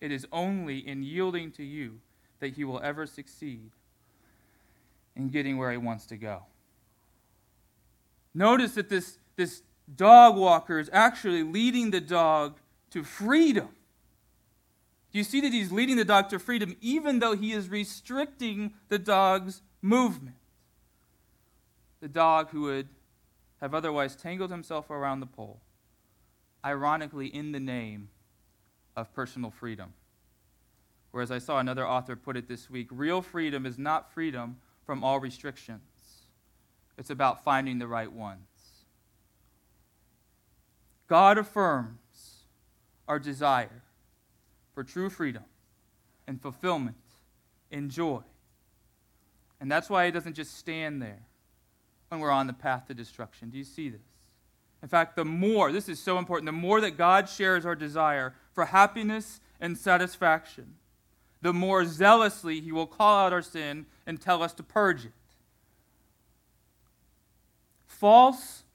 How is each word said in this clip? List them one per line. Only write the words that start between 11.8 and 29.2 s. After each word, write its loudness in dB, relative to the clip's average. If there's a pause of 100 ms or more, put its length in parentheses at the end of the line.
the -2
dog 0 (300)
to -8
freedom. 2 (1400)
Do -6
you 0
see -2
that 0
he's -2
leading 2
the 2
dog 4
to -6
freedom -4
even -2
though 0
he -4
is -6
restricting -8 (160)
the -2
dog's 0 (200)
movement? 0 (1600)
The -14
dog 4
who -8
would -4 (720)
have -8
otherwise -4
tangled -10
himself -10
around -6
the -12
pole, -18 (1080)
ironically -4
in -10
the -10
name -10 (840)
of -12
personal -10